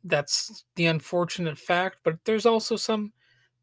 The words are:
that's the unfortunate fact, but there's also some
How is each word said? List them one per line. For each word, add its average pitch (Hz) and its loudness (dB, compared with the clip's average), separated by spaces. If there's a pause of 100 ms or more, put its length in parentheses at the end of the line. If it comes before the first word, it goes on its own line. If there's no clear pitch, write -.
that's - -2 (120)
the 165 2
unfortunate 165 -2
fact, 180 0
but 165 0
there's 220 2
also 226 2
some 214 -2 (500)